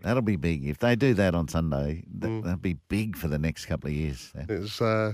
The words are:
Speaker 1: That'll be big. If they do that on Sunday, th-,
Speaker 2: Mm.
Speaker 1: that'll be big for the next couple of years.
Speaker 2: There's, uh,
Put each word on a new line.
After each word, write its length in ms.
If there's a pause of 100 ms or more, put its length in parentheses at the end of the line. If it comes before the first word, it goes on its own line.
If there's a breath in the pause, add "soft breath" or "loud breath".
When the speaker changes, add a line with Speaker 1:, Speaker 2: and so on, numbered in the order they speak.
Speaker 1:
That'll 220
be 140
big. 300
If 120
they 180
do 160
that 220
on 140
Sunday, 560 (140)
th-, 140
Speaker 2:
Mm. 120
Speaker 1:
that'll 140
be 200 (100)
big 260
for 140
the 100
next 280
couple 220
of 60
years. 400
Speaker 2:
There's, 460
uh, 340